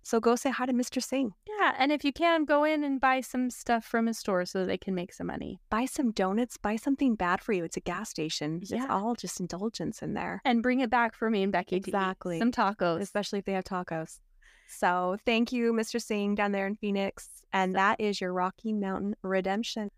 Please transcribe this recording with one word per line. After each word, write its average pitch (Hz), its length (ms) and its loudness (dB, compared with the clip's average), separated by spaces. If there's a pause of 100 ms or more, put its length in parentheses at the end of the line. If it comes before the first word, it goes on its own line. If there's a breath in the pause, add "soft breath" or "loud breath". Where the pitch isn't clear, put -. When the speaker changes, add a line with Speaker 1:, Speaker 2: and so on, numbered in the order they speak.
Speaker 1:
So - 180 0
go 233 160 6
say 254 160 0
hi 247 160 -2
to 269 40 0
Mister 247 300 0
Singh. 254 320 -2 (160)
Speaker 2:
Yeah, 403 300 2
and 277 120 4
if 294 140 0
you 277 80 2
can, 330 320 4
go 294 180 6
in 302 200 2
and 277 180 0
buy 262 200 4
some 254 280 -2
stuff 233 340 0
from 233 220 2
his 226 140 -2
store 180 260 0
so 185 140 -4
that 185 80 2
they 185 100 0
can 190 160 -4
make 180 180 -4
some - 140 -10
money. - 340 -6 (120)
Speaker 1:
Buy 233 140 2
some 262 260 0
donuts, 208 460 0
buy 214 180 -2
something 262 400 2
bad 185 260 0
for 226 120 -2
you. 175 100 0
It's 165 120 -8
a - 40 -2
gas 180 320 -6
station. 160 520 -4
Speaker 2:
Yeah. 202 200 -4
Speaker 1:
It's 269 80 -4
all 220 240 0
just - 240 -10
indulgence 180 640 -6
in - 100 -6
there. 180 320 -6
Speaker 2:
And 233 160 4
bring 254 200 2
it 233 100 0
back 240 240 2
for 226 160 0
me 202 100 2
and 196 100 2
Becky 180 200 -2
to 180 60 0
eat 190 100 -4
Speaker 1:
Exactly. 185 500 -2
Speaker 2:
some 226 140 2
tacos. 196 500 0
Speaker 1:
Especially 202 380 -4
if 190 60 -8
they 196 80 -2
have 190 100 -2
tacos. 175 560 -6 (480 soft breath)
So 180 580 0
thank 233 260 2
you, 233 220 2
Mister 226 240 -2
Singh, 208 380 0
down 202 160 2
there 196 160 0
in 208 80 -4
Phoenix. 196 520 -2 (240)
And 185 220 2
Speaker 2:
So 190 40 0
Speaker 1:
that 196 220 2
is 208 220 -2
your 180 100 -2
Rocky 185 420 -2
Mountain 196 500 -2
Redemption. 196 760 -2